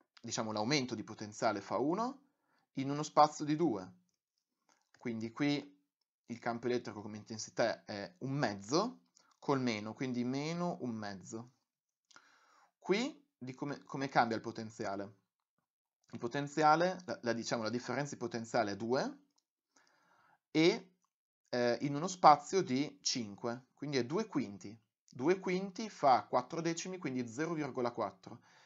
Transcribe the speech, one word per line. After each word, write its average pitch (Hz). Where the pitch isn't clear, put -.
diciamo 113
l'aumento 123
di 104
potenziale 104
fa 98
uno, 196
in 135
uno 147
spazio 151
di 151
due. 107
Quindi 113
qui 143
il 117
campo 117
elettrico 120
come 107
intensità 110
è 101
un 139
mezzo 135
col 139
meno, 110
quindi 123
meno 160
un 120
mezzo. 107
Qui 233
di 127
come, 143
come 135
cambia 117
il 92
potenziale? 107
Il -
potenziale, 151
la, -
la, 117
diciamo, 117
la 107
differenza 123
di 107
potenziale 113
è 101
due 131
e, 170
eh, 120
in 143
uno 151
spazio 170
di 131
cinque, 117
quindi 143
è 120
due 190
quinti. 101
Due 170
quinti 196
fa 127
quattro 131
decimi, 170
quindi 127
zero 156
virgola 127
quattro. -